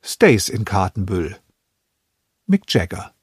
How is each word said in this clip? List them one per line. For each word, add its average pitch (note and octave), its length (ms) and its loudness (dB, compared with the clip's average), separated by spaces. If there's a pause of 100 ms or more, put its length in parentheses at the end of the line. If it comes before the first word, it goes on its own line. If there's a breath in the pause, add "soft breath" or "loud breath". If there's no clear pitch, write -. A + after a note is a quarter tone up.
stays - 460 4
in G#2+ 160 -6
Kartenbüll. F#2 720 -4 (1080)
Mick G3 260 0
Jagger. F2+ 400 -4 (100)